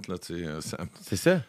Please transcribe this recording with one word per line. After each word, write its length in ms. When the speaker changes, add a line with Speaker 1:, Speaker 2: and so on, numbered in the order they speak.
Speaker 1:
là, 120
tu 200
sais, 80
euh, 140
ça 160
Speaker 2:
C'est 140
ça. 340